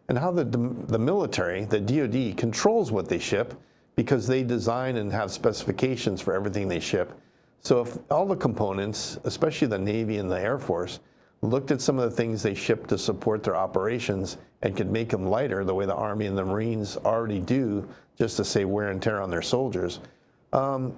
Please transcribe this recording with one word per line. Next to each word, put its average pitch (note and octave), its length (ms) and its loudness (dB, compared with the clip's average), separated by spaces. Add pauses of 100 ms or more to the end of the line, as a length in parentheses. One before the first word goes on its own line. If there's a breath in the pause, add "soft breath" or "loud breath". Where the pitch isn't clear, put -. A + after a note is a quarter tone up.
and A#2+ 100 2
how F3+ 140 0
the, F3 120 2
the A#2 540 -2
military, G#2+ 680 0
the A2 120 2
D A#2 220 2
O B2+ 80 2
D, A#2 240 0
controls F3 580 2
what G2 180 0
they F2 120 0
ship G#2+ 340 -2 (400 soft breath)
because A#2 320 2
they C3 160 2
design A#2+ 540 0
and G#2 160 -2
have G2+ 180 -2
specifications A2+ 920 0
for F#2 140 0
everything G2+ 320 0
they F2 140 0
ship. - 320 -2 (480 soft breath)
So B2 200 4
if - 160 -4 (140)
all E3+ 160 2
the F#3+ 100 0
components, G2+ 880 -2
especially B2 440 0
the G#2 100 0
Navy G#2+ 400 0
and F#2 120 -2
the F2+ 80 0
Air A2 200 -2
Force, F2 420 -4 (400 soft breath)
looked C3+ 300 0
at C#3+ 100 2
some C3+ 180 2
of A#2+ 120 2
the A#2 40 -8
things A2+ 280 0
they G#2 100 2
ship A2 360 -2
to G2 100 0
support G#2+ 440 0
their F#2 140 0
operations G2 800 0 (240 loud breath)
and G2 160 -2
could F#2+ 160 0
make A2+ 220 0
'em F#2+ 100 -2
lighter G2+ 400 0
the F#2+ 100 0
way G2 120 0
the F#2+ 80 0
Army G#2+ 320 -2
and G2 100 0
the F#2+ 80 0
Marines G#2+ 600 -2
already A2 340 2
do G#2 480 0 (300 loud breath)
just A2+ 180 2
to G2+ 80 2
save G2 240 2
wear G2+ 220 0
and F#2+ 100 -2
tear G#2+ 220 0
on F#2 80 -4
their E2+ 100 0
soldiers, G2 600 0 (520 loud breath)
um, C3 460 0